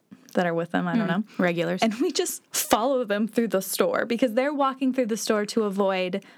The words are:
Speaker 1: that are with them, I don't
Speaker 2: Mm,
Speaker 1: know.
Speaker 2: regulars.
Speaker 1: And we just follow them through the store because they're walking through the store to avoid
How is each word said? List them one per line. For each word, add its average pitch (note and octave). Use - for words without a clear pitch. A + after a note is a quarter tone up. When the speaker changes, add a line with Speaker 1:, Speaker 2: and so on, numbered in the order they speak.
Speaker 1:
that F3+
are E3+
with E3+
them, F3+
I E3+
don't A3
Speaker 2:
Mm, E3+
Speaker 1:
know. G#3+
Speaker 2:
regulars. F3
Speaker 1:
And A3+
we D4+
just -
follow B3+
them G#3
through A#3
the F#3+
store G#3+
because A3+
they're C4+
walking C4+
through B3+
the A3
store G#3
to A3
avoid F#3+